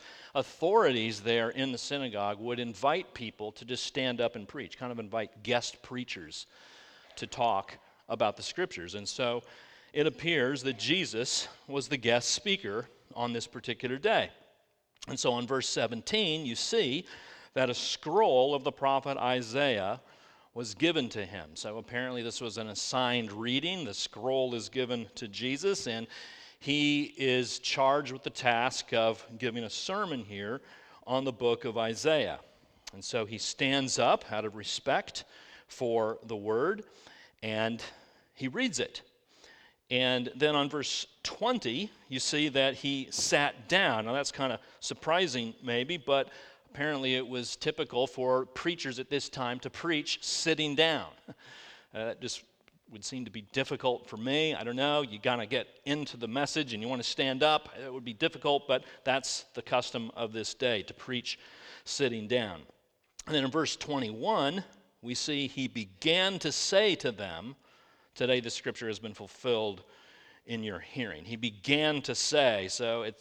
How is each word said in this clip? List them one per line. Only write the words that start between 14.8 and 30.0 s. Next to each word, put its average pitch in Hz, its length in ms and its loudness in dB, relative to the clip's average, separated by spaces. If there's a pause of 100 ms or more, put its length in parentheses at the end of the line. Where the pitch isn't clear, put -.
And 135 120 -6
so 123 200 4
in 123 80 -2
verse 131 200 0
seventeen, 156 760 0
you 117 100 -4
see 175 500 0 (500)
that 131 140 4
a 123 40 0
scroll 147 800 4
of 135 100 0
the 139 80 0
prophet 135 460 0
Isaiah 123 800 2 (540)
was 117 220 -8
given 147 340 2
to 101 160 -4
him. 90 280 -10
So 107 240 -8
apparently 123 440 -4
this 113 200 -6
was 113 160 -6
an 110 120 -6
assigned 120 600 0
reading. 135 540 -2
The 101 80 -6
scroll 127 640 0
is 117 140 -6
given 123 460 -2
to 120 120 -10
Jesus, 131 600 -2
and 113 180 -4 (540)
he 147 580 2
is 127 420 2
charged 135 520 2
with 131 120 -10
the 147 60 -4
task 123 640 2
of 113 320 4 (120)
giving 117 260 -2
a 107 60 -6
sermon 208 540 -4